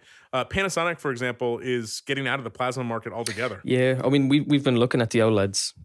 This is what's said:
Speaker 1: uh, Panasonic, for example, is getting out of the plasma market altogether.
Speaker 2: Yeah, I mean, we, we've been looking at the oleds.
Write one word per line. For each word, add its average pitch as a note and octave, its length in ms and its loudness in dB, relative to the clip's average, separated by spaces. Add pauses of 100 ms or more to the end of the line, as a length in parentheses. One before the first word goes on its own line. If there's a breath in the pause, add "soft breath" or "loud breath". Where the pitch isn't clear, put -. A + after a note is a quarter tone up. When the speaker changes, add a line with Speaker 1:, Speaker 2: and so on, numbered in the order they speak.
(340 soft breath)
Speaker 1:
uh, B2+ 100 0
Panasonic, F3 560 -2
for C#3+ 120 -4
example, A#2+ 480 -2
is A#2+ 460 -4
getting C3+ 220 -4
out C3 120 -2
of C3 40 -10
the A2+ 80 -8
plasma B2+ 320 -4
market A#2 300 -6
altogether. A2+ 500 -6
Speaker 2:
Yeah, B2+ 400 2
I B2+ 60 2
mean, C#3 180 4
we, C#3+ 140 4
we've C#3+ 220 2
been B2 160 4
looking B2+ 220 4
at A2+ 100 0
the A#2 80 2
oleds. G#2 540 2 (120)